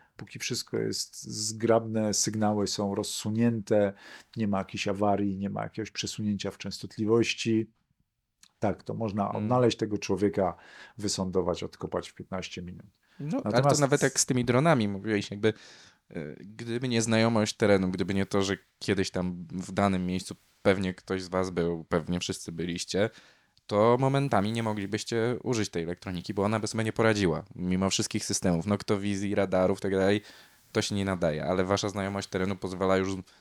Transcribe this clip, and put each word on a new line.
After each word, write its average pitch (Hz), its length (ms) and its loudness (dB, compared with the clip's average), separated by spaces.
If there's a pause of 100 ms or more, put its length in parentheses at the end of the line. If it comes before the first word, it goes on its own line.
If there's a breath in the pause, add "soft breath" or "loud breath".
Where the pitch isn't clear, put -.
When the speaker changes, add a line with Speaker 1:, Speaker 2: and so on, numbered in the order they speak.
(160 loud breath)
Speaker 1:
póki - 220 -14
wszystko - 400 -6
jest - 440 -6
zgrabne, 110 920 0
sygnały 104 520 0
są 101 280 -2
rozsunięte, 107 960 0 (440 loud breath)
nie 113 120 0
ma 98 100 0
jakiejś 98 300 -4
awarii, 101 500 0
nie 98 120 -4
ma 104 120 -6
jakiegoś 107 280 -8
przesunięcia 104 600 -4
w - 80 -12
częstotliwości. 110 1120 0 (880)
Tak, 101 240 -2
to 110 120 -8
można 104 360 -2
Speaker 2:
Mm. - 60 -4
Speaker 1:
odnaleźć 113 400 2
tego 107 220 -4
człowieka, 95 560 0 (440 loud breath)
wysądować, 92 640 -2
odkopać 87 460 -6
w - 60 -20
piętnaście - 480 -10
minut. 90 240 -14 (340 soft breath)
Speaker 2:
No, 151 160 -6
ale 277 60 -4
to 107 80 -2
Speaker 1:
Natomiast 131 300 4
Speaker 2:
nawet 143 220 4
jak 135 180 0
z - 60 0
tymi 127 180 2
dronami 123 440 4
mówiłeś, 101 420 -2
jakby, 104 180 2 (640 loud breath)
e, 76 260 -10
gdyby 117 520 -8
nie 113 140 2
znajomość 113 540 4
terenu, 98 320 6
gdyby 92 260 0
nie 98 120 2
to, 101 160 2
że 95 140 0 (220)
kiedyś 98 320 0
tam 90 420 -4
w 92 200 -8
danym 95 340 2
miejscu 90 280 -4 (280)
pewnie 95 320 2
ktoś 95 280 -4
z 90 60 -10
was 92 220 0
był, 85 340 -2
pewnie 87 360 -2
wszyscy - 320 -8
byliście, 87 580 -2 (560 soft breath)
to 110 340 6
momentami 135 520 2
nie 117 100 -2
moglibyście 110 800 -2
użyć 113 260 -2
tej 87 140 -4
elektroniki, 90 520 -6
bo 98 100 0
ona 107 160 0
by 107 60 -6
sobie 110 180 -2
nie 110 80 -4
poradziła. 101 520 2 (100)
Mimo 92 360 0
wszystkich - 340 -2
systemów, 87 420 0
noktowizji, 101 680 0
radarów 95 440 2
i - 40 -16
tak 98 100 -2
dalej, 98 280 4 (520 loud breath)
to 107 100 0
się - 120 -4
nie 101 100 0
nadaje, 85 400 0
ale 92 200 2
wasza 98 240 0
znajomość 98 400 -4
terenu 95 280 -2
pozwala 95 400 0
już 95 160 2
z, 98 40 -4 (240 soft breath)